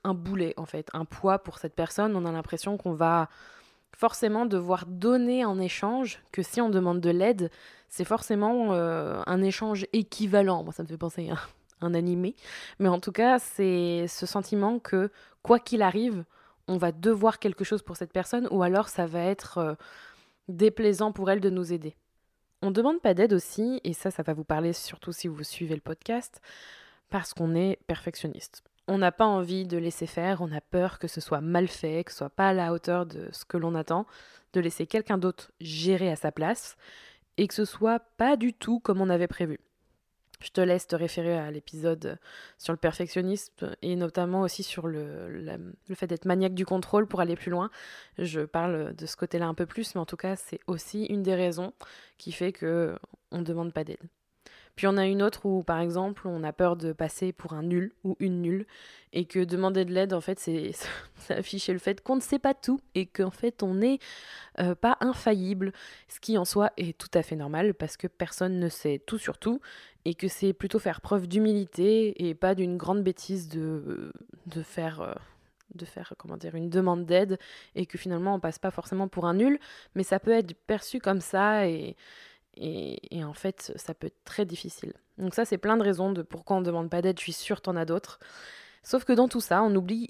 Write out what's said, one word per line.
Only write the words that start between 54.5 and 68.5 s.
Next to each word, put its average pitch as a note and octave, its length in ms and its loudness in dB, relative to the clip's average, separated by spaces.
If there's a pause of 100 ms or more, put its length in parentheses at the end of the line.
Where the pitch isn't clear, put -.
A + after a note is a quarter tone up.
Puis G3 100 0
on G3 100 4
a F#3+ 80 4
une G3 180 2
autre G3+ 220 0
où, F#3+ 180 2
par E3 180 0
exemple, F#3 460 -4
on E3+ 160 -4
a D3+ 120 -4
peur F3 220 4
de D#3+ 180 -4
passer F3 400 -4
pour - 180 -12
un D#3 100 -6
nul F3 300 0 (100)
ou F#3 160 -2
une F#3 220 0
nulle F3+ 260 -2 (460)
et E3+ 140 -2
que F#3 140 0
demander F#3 440 2
de F3 80 -2
l'aide, F#3+ 220 2
en E3 80 0
fait, F#3+ 160 -4
c'est, D#3+ 320 -4 (260)
<laughs> - 200 -20
c'est - 180 -6
afficher F#3+ 400 -4
le F#3 40 -2
fait G3 220 -2
qu'on C4 160 0
ne C4 60 2
sait C#4+ 160 0
pas C4+ 160 2
tout C4+ 260 -2 (140)
et F#3+ 100 0
qu'en F#3 280 -2
fait, - 300 -4
on F#3 120 0
n'est, B3 240 4 (600)
euh, F3+ 160 2
pas A#3 260 4
infaillible, G3 720 0 (360)
ce - 100 -16
qui A3 200 0
en F3 80 2
soi G#3 320 4
est E3 180 -4
tout - 160 -16
à E3 100 6
fait D#3 140 -6
normal D#3 380 0
parce - 240 -6
que - 80 -4
personne F#3 520 -4